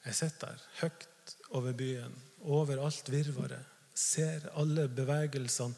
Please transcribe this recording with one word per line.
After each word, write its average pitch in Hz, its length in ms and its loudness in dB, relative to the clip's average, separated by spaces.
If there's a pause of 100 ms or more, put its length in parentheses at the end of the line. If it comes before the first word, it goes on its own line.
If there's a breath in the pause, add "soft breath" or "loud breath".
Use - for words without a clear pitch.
Jeg 117 80 -2
sitter 156 400 -2
der, - 80 -18 (160)
høyt - 560 -6 (180)
over 127 220 0
byen, 127 400 -6 (260)
over 143 400 2
alt 147 300 -2
virvaret, 135 640 -2 (220)
ser 156 460 2 (140)
alle 151 300 4
bevegelsene. 131 880 0